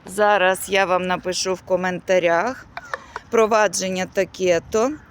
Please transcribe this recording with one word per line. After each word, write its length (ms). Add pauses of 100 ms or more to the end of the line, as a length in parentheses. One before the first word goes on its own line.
(160)
зараз 520
я 180
вам 220
напишу 460
в 80
коментарях. 1040 (640)
Провадження 840
таке-то. 800 (200)